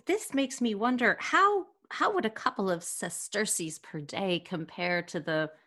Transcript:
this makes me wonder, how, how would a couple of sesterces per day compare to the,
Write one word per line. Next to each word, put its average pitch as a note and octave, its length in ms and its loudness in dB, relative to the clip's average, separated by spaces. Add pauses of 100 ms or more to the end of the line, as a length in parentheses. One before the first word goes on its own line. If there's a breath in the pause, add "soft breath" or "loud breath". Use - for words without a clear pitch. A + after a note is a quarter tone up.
this G4+ 280 0
makes C4+ 260 0
me A#3 140 2
wonder, A#3 440 2
how, G4 480 4 (240)
how G4 240 0
would F#4 100 2
a A3 60 2
couple - 400 -2
of F3 140 -2
sesterces - 960 -4
per - 200 -12
day F3 400 -2
compare F3 640 -2
to E3+ 180 -6
the, D#3 300 0 (160 soft breath)